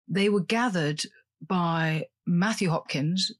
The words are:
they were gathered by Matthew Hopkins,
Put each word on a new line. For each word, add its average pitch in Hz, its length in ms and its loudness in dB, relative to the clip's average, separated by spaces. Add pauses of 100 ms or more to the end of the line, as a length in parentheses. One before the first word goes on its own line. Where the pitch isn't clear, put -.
they 196 220 2
were 202 120 4
gathered 180 600 0 (440)
by 165 600 0 (200)
Matthew 185 440 2
Hopkins, 165 720 -2